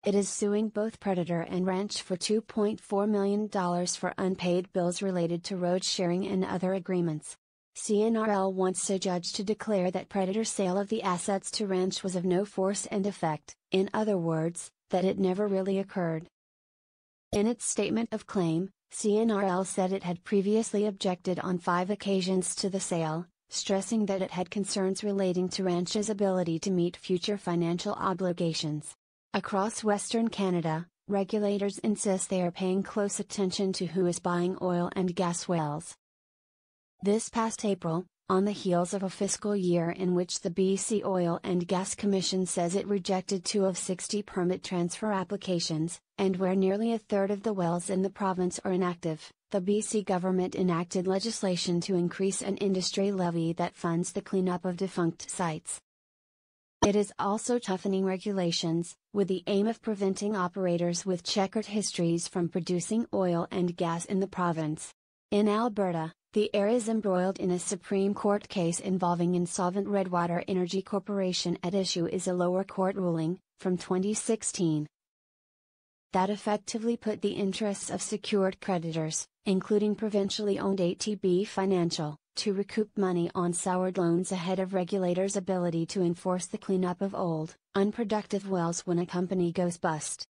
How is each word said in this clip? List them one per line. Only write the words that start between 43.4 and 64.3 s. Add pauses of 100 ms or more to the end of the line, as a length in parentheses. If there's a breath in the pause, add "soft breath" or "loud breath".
two
of
sixty
permit
transfer
applications, (160)
and
where
nearly
a
third
of
the
wells
in
the
province
are
inactive, (200)
the
B
C
government
enacted
legislation
to
increase
an
industry
levy
that
funds
the
cleanup
of
defunct
sites. (1040)
It
is
also
toughening
regulations, (160)
with
the
aim
of
preventing
operators
with
checkered
histories
from
producing
oil
and
gas
in
the
province. (380)